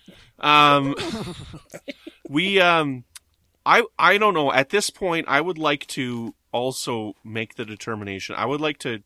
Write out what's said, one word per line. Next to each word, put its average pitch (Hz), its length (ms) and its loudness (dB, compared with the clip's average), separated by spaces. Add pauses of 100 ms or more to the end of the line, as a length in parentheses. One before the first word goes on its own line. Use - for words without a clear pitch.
(400)
Um, 143 540 4 (640)
<laughs> - 680 -18
we, 185 320 2
um, 156 440 2 (600)
I, 196 200 6 (140)
I 175 200 4
don't 208 160 2
know. 147 180 2
At 135 180 2
this 202 200 0
point, 165 380 -4
I 139 120 2
would 170 180 -4
like 151 300 -2
to 120 460 -6 (160)
also 120 640 -4 (100)
make 110 300 -10
the 120 100 -10
determination. 104 720 -10
I 110 100 -2
would 143 140 -4
like 151 200 -4
to 113 260 -8